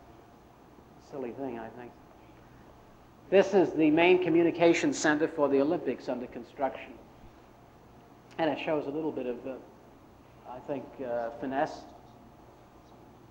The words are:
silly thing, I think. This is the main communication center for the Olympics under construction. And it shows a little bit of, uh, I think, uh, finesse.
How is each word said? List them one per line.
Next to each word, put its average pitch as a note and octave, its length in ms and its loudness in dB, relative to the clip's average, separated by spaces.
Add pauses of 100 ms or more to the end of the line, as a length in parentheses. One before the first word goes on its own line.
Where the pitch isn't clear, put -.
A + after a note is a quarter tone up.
(1080)
silly B2+ 220 -8
thing, B2 260 -8
I A2+ 120 -10
think. A#2+ 220 -16 (1400)
This F#3+ 240 4
is E3+ 180 4
the D3+ 160 4
main F3 340 6
communication E3 720 4
center D3+ 340 2
for D3 220 0
the C3+ 120 4
Olympics C#3+ 480 -2
under B2 180 -6
construction. - 680 -8 (1500)
And D#3+ 100 0
it C3+ 140 -2
shows D3 240 -2
a - 20 -6
little D3+ 220 -4
bit B2+ 160 -6
of, A#2+ 180 -6
uh, C3+ 60 -8 (960)
I B2 100 -14
think, C3+ 240 -8 (220)
uh, A#2+ 240 -4 (100)
finesse. C#3 420 -4 (1500)